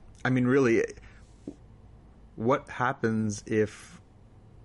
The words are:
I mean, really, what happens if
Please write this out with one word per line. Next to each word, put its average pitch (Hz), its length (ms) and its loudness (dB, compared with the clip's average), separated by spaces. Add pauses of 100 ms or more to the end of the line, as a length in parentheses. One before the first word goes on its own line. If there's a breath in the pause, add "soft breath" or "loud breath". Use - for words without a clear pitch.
(260)
I 127 60 0
mean, 127 160 2
really, 123 360 4 (1500 loud breath)
what 123 340 0
happens 110 760 -2
if - 560 -2 (640)